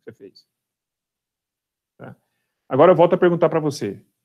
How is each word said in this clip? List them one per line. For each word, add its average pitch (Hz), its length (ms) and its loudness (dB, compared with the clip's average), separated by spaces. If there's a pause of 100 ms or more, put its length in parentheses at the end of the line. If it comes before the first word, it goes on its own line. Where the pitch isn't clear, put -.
você - 80 -20
fez. - 340 -20 (1500)
Tá? - 180 -20 (520)
Agora 208 240 4
eu 269 40 4
volto 170 180 2
a 180 40 0
perguntar 175 300 0
pra 160 140 -4
você. 131 420 -8 (220)